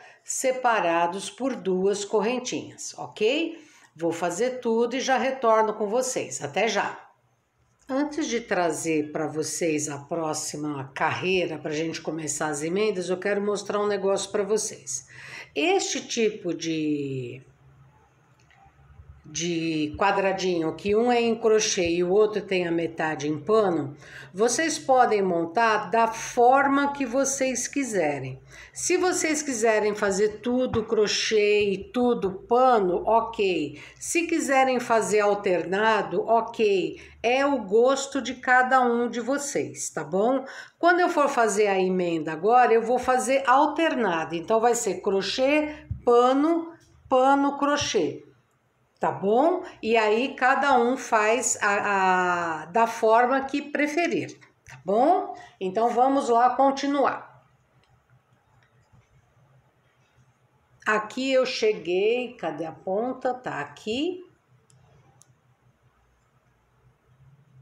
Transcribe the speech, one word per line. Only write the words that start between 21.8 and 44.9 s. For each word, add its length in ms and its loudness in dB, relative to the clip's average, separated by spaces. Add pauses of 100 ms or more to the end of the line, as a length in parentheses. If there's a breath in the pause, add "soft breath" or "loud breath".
e 160 0
o 60 0
outro 320 2
tem 260 -2
a 20 -2
metade 560 -4
em 120 -2
pano, 580 0 (360 loud breath)
vocês 460 0
podem 440 4
montar 680 0
da 160 4
forma 880 4
que 140 -4
vocês 600 -2
quiserem. 720 -4 (360 loud breath)
Se 240 0
vocês 420 0
quiserem 540 2
fazer 480 0
tudo 420 -2
crochê 800 2
e 160 0
tudo 680 -2
pano, 600 4
ok. 760 0 (180 loud breath)
Se 280 -4
quiserem 520 2
fazer 420 0
alternado, 1080 0
ok. 760 0 (220 loud breath)
É 240 2
o 180 -2
gosto 560 2
de 140 -8
cada 480 4
um 260 0
de 120 -6
vocês, 680 -4
tá 160 -8
bom? 400 0 (340 loud breath)
Quando 220 4
eu 80 4
for 200 2
fazer 400 2
a 120 0
emenda 520 -2
agora, 420 4
eu 80 4
vou 160 0
fazer 480 0
alternado. 880 2
Então, 260 0
vai 140 4
ser 260 -4